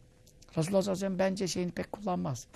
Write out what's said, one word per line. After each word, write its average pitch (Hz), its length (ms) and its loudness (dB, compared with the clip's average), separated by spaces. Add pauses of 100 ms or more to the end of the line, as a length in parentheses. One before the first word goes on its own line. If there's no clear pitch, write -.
(560)
Resulullah 185 260 4
sallallahu 190 220 -2
aleyhi 196 80 0
ve 180 40 -2
sellem - 20 0
bence 190 300 2
şeyini 180 220 -2
pek - 220 -6
kullanmaz. 180 640 -2